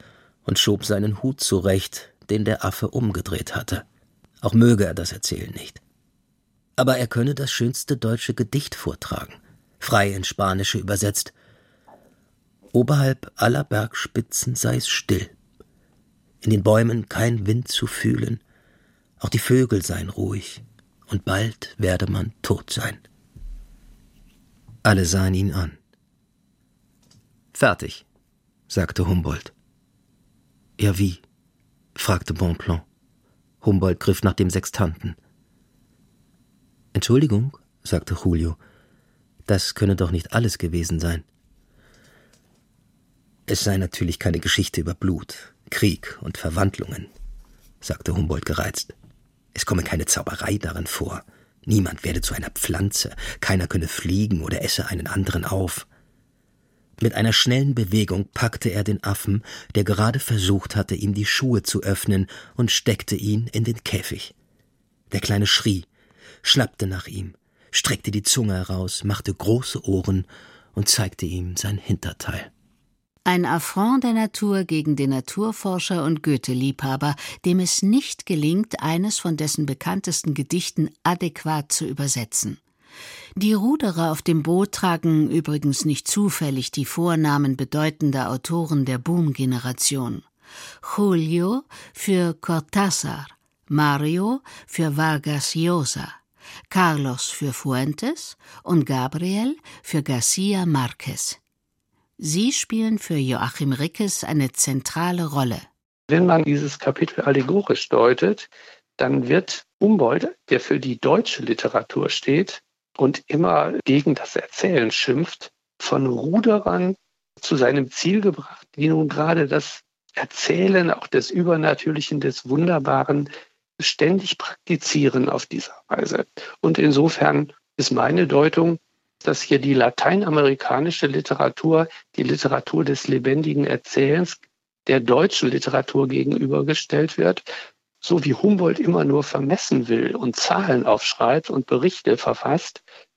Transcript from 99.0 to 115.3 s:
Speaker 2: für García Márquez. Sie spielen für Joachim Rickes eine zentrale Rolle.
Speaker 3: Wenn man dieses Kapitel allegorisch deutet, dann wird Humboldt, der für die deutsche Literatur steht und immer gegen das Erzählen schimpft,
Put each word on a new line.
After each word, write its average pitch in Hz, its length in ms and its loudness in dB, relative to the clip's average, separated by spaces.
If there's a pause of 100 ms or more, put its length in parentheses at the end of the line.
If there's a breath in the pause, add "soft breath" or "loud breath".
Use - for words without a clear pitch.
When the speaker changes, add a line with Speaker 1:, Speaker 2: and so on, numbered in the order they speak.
Speaker 2:
für - 180 -2
García 180 640 0
Márquez. - 720 -2 (840)
Sie 190 340 0
spielen 220 460 -2
für - 180 -4
Joachim 135 560 -2
Rickes 170 500 -2
eine 143 300 0
zentrale 165 720 -2
Rolle. 135 380 -2 (460)
Speaker 3:
Wenn 170 180 4
man 160 180 6
dieses 143 340 -2
Kapitel - 440 -2
allegorisch 139 640 2
deutet, 123 640 4 (480 loud breath)
dann 131 300 0
wird - 360 0 (160)
Humboldt, 196 560 4 (140)
der 127 100 2
für 143 180 0
die 131 220 -4
deutsche 165 420 2
Literatur - 680 -2
steht - 500 0 (380)
und 143 280 2
immer 156 460 2 (140)
gegen 143 280 4
das - 220 -8
Erzählen 131 540 0
schimpft, - 600 -2 (300)